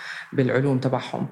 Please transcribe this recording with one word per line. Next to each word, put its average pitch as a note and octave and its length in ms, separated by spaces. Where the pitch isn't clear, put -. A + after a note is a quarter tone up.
بالعلوم C3 460
تبعهم. C3 520